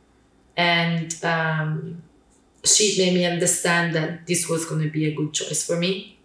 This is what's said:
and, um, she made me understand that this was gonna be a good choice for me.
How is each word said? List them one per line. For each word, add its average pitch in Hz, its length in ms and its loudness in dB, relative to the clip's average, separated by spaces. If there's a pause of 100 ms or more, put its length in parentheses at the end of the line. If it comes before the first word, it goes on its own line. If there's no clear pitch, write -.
(560)
and, 170 580 0 (120)
um, 160 800 -2 (600)
she 208 360 4
made 180 160 4
me 180 100 2
understand 170 720 2
that 160 320 -4
this 175 200 0
was 165 180 -2
gonna 156 220 -2
be 156 200 -2
a 151 80 -2
good 151 180 -2
choice - 320 -4
for 170 120 0
me. 190 460 -4